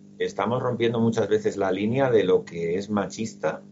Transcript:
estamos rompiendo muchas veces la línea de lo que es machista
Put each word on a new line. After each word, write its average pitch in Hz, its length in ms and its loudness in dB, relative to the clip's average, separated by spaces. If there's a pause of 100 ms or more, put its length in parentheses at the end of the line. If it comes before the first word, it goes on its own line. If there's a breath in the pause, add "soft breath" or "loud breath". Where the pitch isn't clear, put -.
(180)
estamos 98 440 -2
rompiendo 117 380 0
muchas 113 280 0
veces 104 280 0
la 95 160 0
línea 123 380 0
de 104 140 4
lo 90 200 6
que 85 320 -4
es 101 120 -6
machista 101 840 -4